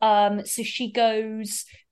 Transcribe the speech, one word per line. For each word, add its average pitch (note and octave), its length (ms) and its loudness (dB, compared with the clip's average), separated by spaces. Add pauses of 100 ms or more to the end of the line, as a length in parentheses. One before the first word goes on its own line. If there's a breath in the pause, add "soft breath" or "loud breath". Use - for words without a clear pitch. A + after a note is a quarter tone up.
um, G#3 440 4
so - 180 -6
she A3+ 280 -8
goes A3 720 -2 (260 soft breath)